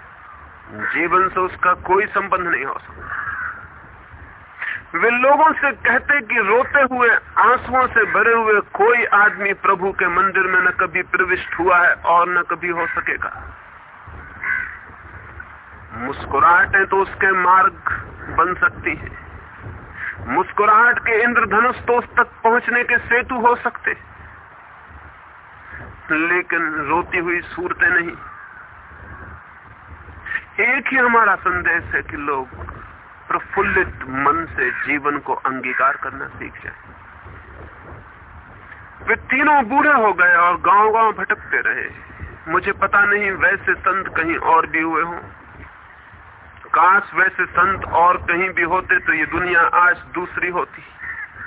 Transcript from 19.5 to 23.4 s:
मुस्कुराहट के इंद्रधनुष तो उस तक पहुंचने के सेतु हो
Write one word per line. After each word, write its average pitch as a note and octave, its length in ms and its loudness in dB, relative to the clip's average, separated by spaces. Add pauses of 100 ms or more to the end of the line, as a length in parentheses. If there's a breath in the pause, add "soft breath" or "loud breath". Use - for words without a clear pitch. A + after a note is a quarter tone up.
मुस्कुराहट G#3+ 720 4
के A3+ 240 0
इंद्रधनुष A#3+ 540 2
तो A#3+ 220 0
उस A#3 60 -4
तक - 220 0 (180)
पहुंचने A#3+ 400 2
के A#3+ 140 0
सेतु B3 360 -2
हो A#3+ 220 4